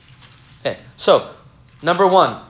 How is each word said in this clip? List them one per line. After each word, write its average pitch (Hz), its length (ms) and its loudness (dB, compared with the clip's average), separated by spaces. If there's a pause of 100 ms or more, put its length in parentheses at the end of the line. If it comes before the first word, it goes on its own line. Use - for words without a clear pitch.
(600)
Okay, 117 180 -8 (200)
so, - 360 0 (480)
number 175 240 0
one, 175 440 0